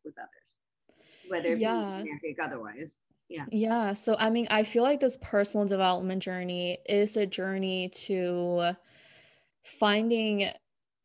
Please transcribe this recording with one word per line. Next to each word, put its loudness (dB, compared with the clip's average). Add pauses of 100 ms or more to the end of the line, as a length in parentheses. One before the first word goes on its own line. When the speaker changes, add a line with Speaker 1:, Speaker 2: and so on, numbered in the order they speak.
Speaker 1:
with -16
others, -20 (260)
whether -2
it 4
be 0
Speaker 2:
Yeah. -2
Speaker 1:
romantic, -8
otherwise? -10 (320)
Yeah. -8
Speaker 2:
Yeah. 0
So, 0
I 2
mean, 0
I 4
feel 2
like 4
this 2
personal 2
development 2
journey -4 (100)
is 2
a 2
journey -2
to 0 (880)
finding, 2 (540)